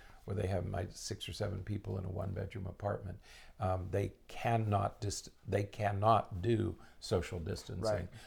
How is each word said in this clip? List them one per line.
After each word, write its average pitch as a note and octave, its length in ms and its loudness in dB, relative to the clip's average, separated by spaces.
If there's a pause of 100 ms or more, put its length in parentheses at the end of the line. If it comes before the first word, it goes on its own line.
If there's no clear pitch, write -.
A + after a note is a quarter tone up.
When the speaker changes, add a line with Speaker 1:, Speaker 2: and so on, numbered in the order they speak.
(260)
Speaker 1:
where G#2+ 100 -4
they G2 120 2
have, F#2+ 200 0
like, G2 260 -2
six - 360 -8
or G2+ 40 -6
seven G2 300 -2
people G2+ 360 -4
in F#2+ 60 -4
a G2 40 -4
one-bedroom F#2+ 580 -4
apartment. G2 500 -4 (420)
Um, F#2 300 0
they G2+ 240 0 (140)
cannot G#2+ 760 2
dis-, - 280 -4 (180)
they G#2 160 2
cannot G#2 800 4
do G#2 320 4 (240)
social F#2 400 0
distancing. F#2+ 520 -4
Speaker 2:
Right. F#2 160 0 (200)